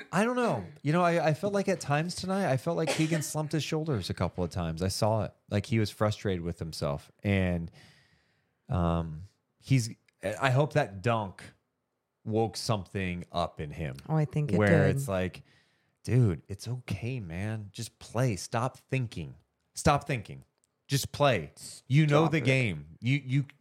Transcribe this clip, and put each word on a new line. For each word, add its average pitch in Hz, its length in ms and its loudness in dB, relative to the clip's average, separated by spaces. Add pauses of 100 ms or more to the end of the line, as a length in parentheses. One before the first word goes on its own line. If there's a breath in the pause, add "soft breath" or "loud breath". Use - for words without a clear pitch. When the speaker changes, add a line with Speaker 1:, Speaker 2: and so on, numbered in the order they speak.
(120)
Speaker 1:
I 185 120 2
don't 247 120 0
know. 185 280 0 (180)
You 147 120 0
know, 180 80 4
I, 170 260 4
I 156 60 4
felt 202 200 -4
like 196 140 0
at 185 120 2
times 156 360 -2
tonight, 190 340 -2
I 131 80 4
felt 170 200 -2
like 160 120 0
Keegan 156 320 2
slumped 156 320 -4
his 151 100 2
shoulders 156 460 -2
a 92 40 -2
couple 90 300 -2
of 85 60 -2
times. 82 340 -4
I 95 40 2
saw 107 360 0
it. - 100 -8 (160)
Like, 104 160 0
he 113 140 0
was 104 100 2
frustrated 101 520 -2
with 85 180 -6
himself. 76 520 -6 (120)
And, 90 480 2 (1000 soft breath)
um, 85 540 0 (360)
he's, 117 300 2 (500)
I 131 120 2
hope 143 220 2
that 98 280 0
dunk 110 420 -2 (800)
woke 110 320 0
something 92 760 -4
up 82 280 -2
in 76 120 -6
him. 73 240 -6 (120)
Speaker 2:
Oh, 156 80 -2
I 151 100 2
think 147 280 -2
it 90 40 4
Speaker 1:
where 101 300 6
Speaker 2:
did. 95 80 2
Speaker 1:
it's 139 140 -4
like, 92 340 -2 (600 soft breath)
"Dude, 107 420 2
it's 95 200 -12
okay, 123 520 -6
man. 101 540 -8
Just - 260 -12
play. 120 380 0
Stop 120 400 -4 (120)
thinking. 127 460 -4 (380)
Stop 143 340 2
thinking. 104 360 -6 (440)
Just - 240 -2
play. 113 400 2 (360)
You 151 200 6
know 147 160 6
Speaker 2:
Stop 156 80 2
Speaker 1:
the 165 80 2
Speaker 2:
it. 127 60 0
Speaker 1:
game. 117 400 2 (140)
You, 135 240 0
you, 131 220 0 (160)